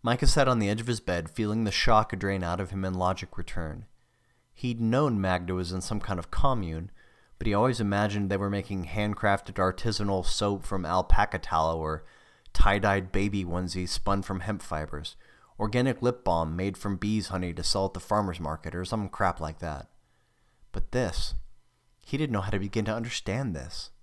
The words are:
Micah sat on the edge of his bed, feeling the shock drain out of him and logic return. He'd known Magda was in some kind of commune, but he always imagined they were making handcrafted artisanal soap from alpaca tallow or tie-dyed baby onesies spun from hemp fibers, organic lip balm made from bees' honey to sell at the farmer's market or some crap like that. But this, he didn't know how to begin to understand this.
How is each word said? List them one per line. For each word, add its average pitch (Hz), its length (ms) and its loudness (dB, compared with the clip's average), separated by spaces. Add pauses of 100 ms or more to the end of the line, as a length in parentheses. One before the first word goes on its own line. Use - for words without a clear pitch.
Micah 127 260 2
sat 139 220 8
on 120 120 4
the 101 100 2
edge 110 100 0
of 113 60 -8
his 117 140 -2
bed, 85 280 -4
feeling 110 360 -2
the 104 60 0
shock 107 480 4
drain 98 240 0
out 87 160 -2
of 92 120 -6
him 95 160 -4
and 92 100 -2
logic 92 400 -2
return. - 480 -6 (720)
He'd 120 260 -4
known 117 400 2
Magda 90 320 0
was 90 200 -2
in 92 100 -4
some 107 180 -4
kind 92 180 -4
of 82 120 -10
commune, 95 600 2 (460)
but - 100 -4
he 107 60 2
always 113 280 2
imagined 101 500 0
they 98 80 0
were 101 100 -2
making 98 380 -4
handcrafted 104 720 -2
artisanal 98 680 0
soap 101 400 2
from 95 220 -2
alpaca 92 520 4
tallow 80 400 0
or 78 280 -6 (480)
tie-dyed 98 580 6
baby 98 320 0
onesies 90 460 -4
spun 98 320 0
from 95 180 -4
hemp 104 220 -6
fibers, 78 540 -8 (420)
organic 120 440 0
lip 120 220 0
balm 82 320 0
made 95 200 -4
from 101 200 -4
bees' 104 320 -2
honey 90 260 -6
to 85 80 -8
sell 98 240 0
at 95 80 -6
the 90 60 -8
farmer's 98 400 -2
market 78 340 -8
or 90 100 -4
some 104 240 -4
crap 92 300 -2
like 78 220 -8
that. 76 280 -8 (840)
But - 180 0
this, - 440 0 (680)
he - 160 -6
didn't 143 160 0
know 101 80 0
how 98 100 -4
to 101 80 2
begin 101 280 -2
to 110 80 -2
understand 113 600 -4
this. 69 360 -10 (120)